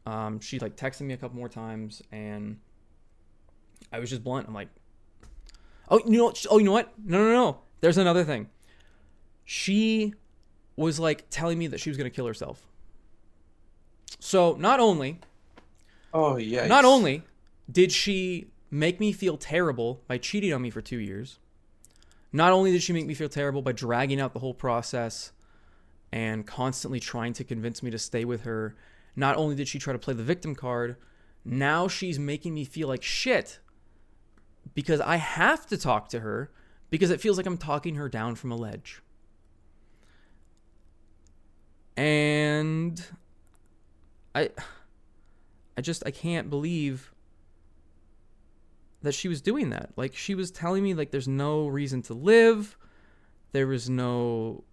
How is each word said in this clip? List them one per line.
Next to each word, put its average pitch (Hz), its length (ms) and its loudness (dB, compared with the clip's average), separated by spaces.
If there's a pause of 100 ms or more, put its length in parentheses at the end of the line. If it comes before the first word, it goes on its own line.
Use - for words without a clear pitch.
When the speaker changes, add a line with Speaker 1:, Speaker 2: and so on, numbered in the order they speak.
Speaker 1:
um, 110 320 -6
she, - 180 -10
like, 117 180 -8
texted 131 260 -6
me 139 120 -6
a 123 40 -8
couple 123 200 -12
more 123 120 -10
times, 110 520 -12 (100)
and 107 480 -10 (1300)
I 117 80 -8
was 120 100 -8
just 120 140 -8
blunt. 127 240 -6
I'm 110 80 -12
like, 101 140 -10 (1200)
"Oh, 214 100 8
you 226 180 4
know 233 80 6
what? 226 240 -2
Oh, 214 80 8
you 214 80 8
know 190 60 4
what? 220 260 2
No, 190 220 0
no, 214 120 6
no. 233 280 4 (220)
There's 170 160 6
another 180 260 6
thing." 131 260 -4 (960)
She 214 680 0 (600)
was, 156 240 0
like, 156 300 0
telling 170 300 -2
me 170 80 -2
that - 120 -8
she - 100 -6
was 143 80 -4
gonna 131 120 -4
kill 123 160 -6
herself. 110 400 -8 (1500)
So 175 340 4
not 214 260 4
only 170 400 4 (960)
Speaker 2:
Oh, 151 220 4
yikes. 113 340 -2
Speaker 1:
not 262 160 10
only 190 380 8 (480)
did 180 200 6
she 185 560 -2 (240)
make 156 280 0
me 214 120 2
feel 180 260 -2
terrible 131 680 -2
by 127 100 -2
cheating 190 360 -2
on 127 80 -2
me 123 80 -6
for 110 120 -10
two 123 160 -8
years, 104 420 -10 (920)
not 165 220 6
only 190 180 6
did 180 100 4
she 175 120 0
make 165 120 -2
me 151 80 -6
feel 147 160 -6
terrible 143 320 -2
by 131 120 -2
dragging 127 480 0
out 135 120 -4
the 120 60 -8
whole 127 140 -6
process 117 800 -4 (800)
and 110 360 -4
constantly 131 520 -4
trying 117 340 -6
to 120 100 -10
convince 117 400 -8
me 123 80 -6
to 113 80 -6
stay 117 260 -4
with 120 180 -4
her, 110 320 -6 (400)
not 135 200 0
only 151 200 0
did 135 120 -4
she - 120 -6
try 139 120 -6
to 123 80 -4
play 139 140 -4
the 113 100 -6
victim 160 320 -2
card, 123 400 -4 (480)
now 139 440 0
she's 175 300 -6
making 147 360 -6
me 151 100 -6
feel 147 240 -6
like 131 160 -4
shit - 560 -2 (1120)
because 147 280 0
I 165 160 0
have 196 500 2
to 202 100 -4
talk 110 320 0
to 117 120 -6
her 110 300 -6 (380)
because 170 220 2
it 180 100 0
feels 202 160 2
like 185 80 -2
I'm 180 120 -4
talking 151 380 -4
her 143 120 -6
down 113 280 -6
from 123 160 -8
a 117 40 -6
ledge. 107 460 -12 (3000)
And 151 1080 0 (1300)
I, - 160 0 (1300)
I 131 40 -6
just, 156 240 -6
I 139 60 -4
can't 165 380 -4
believe 147 640 -4 (1900)
that 147 100 -2
she - 140 -6
was 160 140 -4
doing 220 280 0
that. - 260 -8
Like, 131 200 -6
she - 180 -6
was 185 160 -6
telling 180 320 -2
me, 196 140 0
like, 151 160 -4
"There's 135 160 -4
no 147 400 0
reason 135 360 -4
to - 120 -12
live. 214 640 6 (720)
There 135 160 0
was 123 240 -4
no 120 800 -2